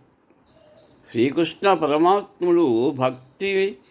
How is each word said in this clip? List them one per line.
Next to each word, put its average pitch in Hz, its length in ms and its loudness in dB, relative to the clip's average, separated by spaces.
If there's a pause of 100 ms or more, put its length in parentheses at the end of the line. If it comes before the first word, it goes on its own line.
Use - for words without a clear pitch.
(1120)
శ్రీకృష్ణ 160 640 0
పరమాత్ముడు 160 1160 0
భక్తి 190 880 -4 (140)